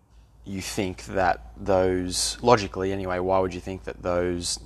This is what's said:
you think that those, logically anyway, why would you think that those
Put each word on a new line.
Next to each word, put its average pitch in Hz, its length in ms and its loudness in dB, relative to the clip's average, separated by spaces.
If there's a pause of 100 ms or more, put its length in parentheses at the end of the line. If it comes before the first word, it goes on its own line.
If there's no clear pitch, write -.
(440)
you 98 160 -8
think 92 460 -4
that 95 500 0
those, 92 880 2
logically 98 500 4
anyway, 92 260 -4
why 95 200 2
would 92 160 2
you 90 60 -6
think 95 240 -10
that - 180 -10
those 90 640 0